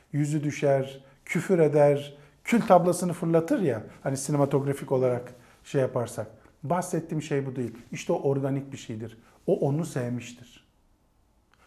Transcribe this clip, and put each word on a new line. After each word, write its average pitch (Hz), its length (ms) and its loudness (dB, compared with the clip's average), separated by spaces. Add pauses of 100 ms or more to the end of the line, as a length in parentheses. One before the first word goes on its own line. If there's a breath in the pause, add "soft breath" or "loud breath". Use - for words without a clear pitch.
(120 soft breath)
yüzü 147 320 -2
düşer, 135 560 0 (240 soft breath)
küfür 180 340 0
eder, 147 560 4 (300 loud breath)
kül 233 160 2
tablasını 175 520 4
fırlatır 165 480 2
ya, 120 220 0 (200 loud breath)
hani 135 140 -4
sinematografik 139 760 0
olarak 127 420 0 (300 loud breath)
şey - 160 -2
yaparsak. 120 460 -2 (360 soft breath)
Bahsettiğim 160 600 -4
şey 139 240 -2
bu 123 100 -8
değil. 117 160 -6 (200)
İşte 170 200 -4
o 147 160 0
organik 135 440 -2
bir - 40 -12
şeydir. 113 420 -12 (280 soft breath)
O 170 120 2
onu 151 260 0
sevmiştir. - 800 -8 (1040 soft breath)